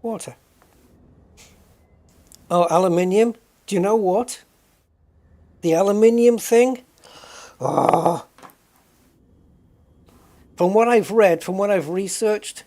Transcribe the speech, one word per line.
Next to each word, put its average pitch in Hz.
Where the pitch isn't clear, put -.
Water. 226
Oh, 175
aluminium. 185
Do 196
you 185
know 196
what? 214
The 165
aluminium 226
thing? 247
Ah. 147
From 180
what 220
I've 220
read, 190
from 185
what 202
I've 165
researched. 202